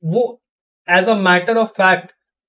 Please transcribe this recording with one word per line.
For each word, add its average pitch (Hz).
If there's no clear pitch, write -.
वो 202
as 185
a 226
matter 180
of 220
fact 185